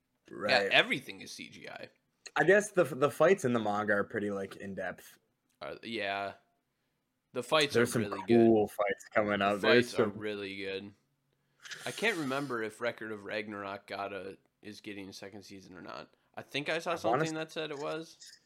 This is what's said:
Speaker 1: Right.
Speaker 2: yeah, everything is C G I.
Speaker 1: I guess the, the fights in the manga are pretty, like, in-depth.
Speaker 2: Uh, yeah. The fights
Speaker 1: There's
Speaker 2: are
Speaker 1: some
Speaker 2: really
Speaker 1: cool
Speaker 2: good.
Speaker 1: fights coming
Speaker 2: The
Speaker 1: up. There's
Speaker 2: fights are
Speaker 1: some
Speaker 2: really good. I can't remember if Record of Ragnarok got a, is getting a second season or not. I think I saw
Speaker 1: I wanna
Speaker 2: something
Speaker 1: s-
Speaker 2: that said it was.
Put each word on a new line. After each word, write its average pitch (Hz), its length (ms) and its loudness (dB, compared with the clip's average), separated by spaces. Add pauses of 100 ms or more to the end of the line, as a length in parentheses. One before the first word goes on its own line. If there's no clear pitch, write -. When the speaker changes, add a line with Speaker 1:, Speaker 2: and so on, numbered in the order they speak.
(300)
Speaker 1:
Right. 104 200 -2
Speaker 2:
yeah, 101 220 4
everything 143 480 2
is - 100 -16
C - 200 -16
G - 180 -18
I. - 200 -14 (460)
Speaker 1:
I 151 100 4
guess 202 260 6
the, 175 140 4
the 131 260 0
fights 190 340 4
in 123 80 2
the 117 80 2
manga 104 320 0
are 101 120 2
pretty, 104 260 -4
like, 98 260 -6
in-depth. 95 640 -10 (420)
Speaker 2:
Uh, - 220 -8
yeah. 101 500 -4 (1000)
The 127 80 -6
fights 156 320 4
Speaker 1:
There's 120 160 6
Speaker 2:
are - 20 -6
Speaker 1:
some 117 120 2
Speaker 2:
really - 220 -6
Speaker 1:
cool 113 420 8
Speaker 2:
good. - 60 -18
Speaker 1:
fights 101 300 -2 (100)
coming 104 260 2
Speaker 2:
The 98 40 2
Speaker 1:
up. 101 160 2
There's 120 240 6
Speaker 2:
fights - 160 -10
are 113 100 6
Speaker 1:
some 101 80 -10
Speaker 2:
really 101 380 -6
good. 98 340 -8 (920)
I 127 60 -8
can't 202 260 -2
remember 135 460 -4
if 107 180 -8
Record 117 320 -4
of 101 120 -12
Ragnarok 101 640 -8
got 98 280 -8
a, 95 240 -10 (240)
is 104 180 -16
getting 101 300 -12
a - 20 -16
second 101 300 -16
season 95 340 -20
or 85 60 -16
not. - 260 -12 (260)
I 113 80 -14
think 143 280 -6
I 160 80 -2
saw 165 140 -6
Speaker 1:
I - 20 -4
wanna 135 320 0
Speaker 2:
something - 20 -4
Speaker 1:
s- 160 60 -6
Speaker 2:
that 160 180 -8
said 156 180 -8
it 139 80 -10
was. 156 380 -8 (300)